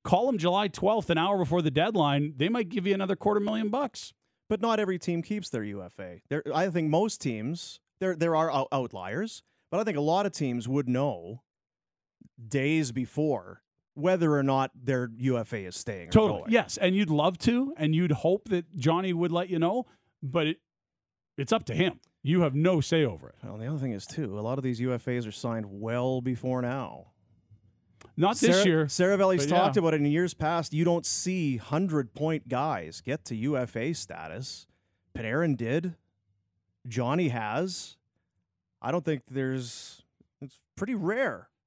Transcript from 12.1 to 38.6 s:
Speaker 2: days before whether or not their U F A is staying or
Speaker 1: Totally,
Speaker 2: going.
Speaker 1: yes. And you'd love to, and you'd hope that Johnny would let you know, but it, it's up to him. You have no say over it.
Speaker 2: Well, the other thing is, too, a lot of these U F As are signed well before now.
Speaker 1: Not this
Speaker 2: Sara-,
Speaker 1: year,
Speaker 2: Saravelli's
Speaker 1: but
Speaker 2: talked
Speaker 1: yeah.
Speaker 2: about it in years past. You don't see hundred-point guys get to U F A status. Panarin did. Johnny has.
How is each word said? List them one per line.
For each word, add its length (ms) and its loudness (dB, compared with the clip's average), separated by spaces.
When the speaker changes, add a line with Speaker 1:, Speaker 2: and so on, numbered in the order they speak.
Speaker 2:
days 460 0
before 680 -4
whether 400 2
or 100 4
not 300 2
their 440 -2
U 200 2
F 140 -4
A 140 -6
is 100 -10
staying 320 -10
or 40 -12
Speaker 1:
Totally, 300 6
Speaker 2:
going. 120 -4
Speaker 1:
yes. 240 2
And 180 2
you'd 140 2
love 300 2
to, 360 2
and 180 2
you'd 200 4
hope 340 0
that 300 -2
Johnny 340 2
would 220 0
let 160 0
you 100 0
know, 260 2
but 240 0
it, 100 -2
it's 140 0
up 140 2
to 80 -6
him. 260 2
You 180 4
have 140 4
no 240 4
say 240 2
over 240 -4
it. 160 -20
Speaker 2:
Well, 140 -12
the 100 -8
other 120 -4
thing 120 -2
is, 140 -6
too, 340 -6
a 20 -6
lot 160 -4
of 60 -6
these 160 -2
U 140 0
F 160 -4
As 180 -2
are 60 -10
signed 340 -4
well 540 -2
before 400 -2
now. 460 -6
Speaker 1:
Not 220 2
this 200 6
Speaker 2:
Sara-, 80 6
Speaker 1:
year, 200 4
Speaker 2:
Saravelli's 600 4
Speaker 1:
but 100 2
Speaker 2:
talked 200 4
Speaker 1:
yeah. 40 4
Speaker 2:
about 140 4
it 80 2
in 40 2
years 280 2
past. 400 -2
You 100 2
don't 220 2
see 520 -2
hundred-point 880 -2
guys 540 -4
get 240 -6
to 100 -8
U 220 -2
F 180 -4
A 180 -2
status. 760 -12
Panarin 400 0
did. 400 -2
Johnny 420 0
has. 680 -4